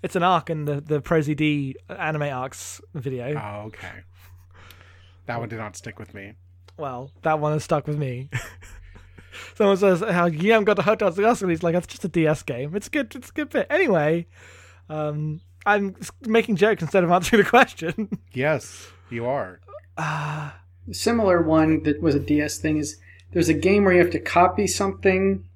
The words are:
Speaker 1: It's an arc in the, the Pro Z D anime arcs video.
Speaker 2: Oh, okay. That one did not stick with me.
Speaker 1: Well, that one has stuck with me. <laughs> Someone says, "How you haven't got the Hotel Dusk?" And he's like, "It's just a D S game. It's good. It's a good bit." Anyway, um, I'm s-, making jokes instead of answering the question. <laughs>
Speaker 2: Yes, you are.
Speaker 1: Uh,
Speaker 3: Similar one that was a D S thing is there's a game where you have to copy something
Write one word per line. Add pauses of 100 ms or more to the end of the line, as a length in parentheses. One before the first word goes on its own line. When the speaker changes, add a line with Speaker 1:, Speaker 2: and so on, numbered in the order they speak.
Speaker 1:
It's
an
arc
in
the,
the
Pro
Z
D (120)
anime
arcs (120)
video.
Speaker 2:
Oh,
okay. (1200)
That
one
did
not
stick
with
me. (440)
Speaker 1:
Well, (120)
that
one
has
stuck
with
me.
<laughs> (1160)
Someone
says,
"How
you
haven't
got
the
Hotel
Dusk?"
And
he's
like,
"It's
just
a
D
S
game.
It's
good.
It's
a
good
bit."
Anyway, (600)
um, (240)
I'm
s-, (100)
making
jokes
instead
of
answering
the
question.
<laughs>
Speaker 2:
Yes, (220)
you
are. (380)
Speaker 1:
Uh, (400)
Speaker 3:
Similar
one
that
was
a
D
S
thing
is (340)
there's
a
game
where
you
have
to
copy
something (120)